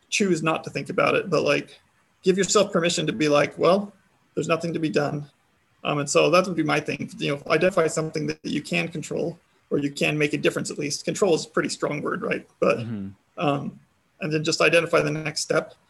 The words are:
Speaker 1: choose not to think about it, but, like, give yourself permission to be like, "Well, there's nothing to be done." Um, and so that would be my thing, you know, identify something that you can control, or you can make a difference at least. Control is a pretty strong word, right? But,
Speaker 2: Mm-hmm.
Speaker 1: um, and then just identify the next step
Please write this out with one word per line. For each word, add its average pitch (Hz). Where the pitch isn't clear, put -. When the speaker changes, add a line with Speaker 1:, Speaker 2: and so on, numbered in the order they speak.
Speaker 1:
choose 180
not 160
to 156
think 139
about 147
it, -
but, 151
like, -
give 185
yourself 196
permission 170
to -
be 156
like, 147
"Well, 196
there's 160
nothing 165
to 160
be 160
done." 147
Um, 147
and 143
so 156
that 180
would 180
be 160
my 147
thing, 143
you 147
know, 143
identify 170
something 156
that 156
you 147
can 170
control, -
or 156
you 143
can 151
make 151
a 147
difference 156
at -
least. 151
Control 175
is 147
a -
pretty -
strong -
word, 160
right? -
But, -
Speaker 2:
Mm-hmm. 107
Speaker 1:
um, 143
and 151
then 156
just 160
identify 165
the 151
next 156
step -